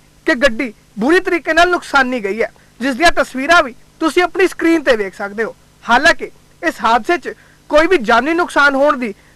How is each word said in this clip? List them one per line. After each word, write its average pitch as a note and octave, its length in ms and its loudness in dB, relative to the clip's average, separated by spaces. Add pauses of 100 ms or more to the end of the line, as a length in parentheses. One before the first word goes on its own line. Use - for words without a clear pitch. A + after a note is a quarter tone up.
(260)
ਕਿ D#4+ 80 2
ਗੱਡੀ B3 400 -2 (240)
ਬੁਰੀ D4+ 220 2
ਤਰੀਕੇ F4 320 -4
ਨਾਲ F4 180 4
ਨੁਕਸਾਨੀ C4 540 -2
ਗਈ G#3+ 180 -4
ਹੈ, - 100 -4 (280)
ਜਿਸ B3+ 160 -4
ਦੀਆਂ E4 160 2
ਤਸਵੀਰਾਂ D4 500 0
ਵੀ C4 120 -4 (260)
ਤੁਸੀਂ D#4+ 220 0
ਆਪਣੀ F4+ 260 0
ਸਕਰੀਨ E4 340 0
ਤੇ C4 140 2
ਵੇਖ G3 180 -6
ਸਕਦੇ G3+ 300 -6
ਹੋ। F3 100 -8 (360)
ਹਾਲਾਂਕਿ C#4 400 2 (380)
ਇਸ - 60 -6 (100)
ਹਾਦਸੇ A#3+ 340 0
'ਚ - 160 -10 (340)
ਕੋਈ D4+ 180 4
ਵੀ F4+ 120 0
ਜਾਨੀ A#3+ 360 0
ਨੁਕਸਾਨ D4 400 0
ਹੋਣ C#4+ 220 2
ਦੀ A#3+ 180 -8 (220)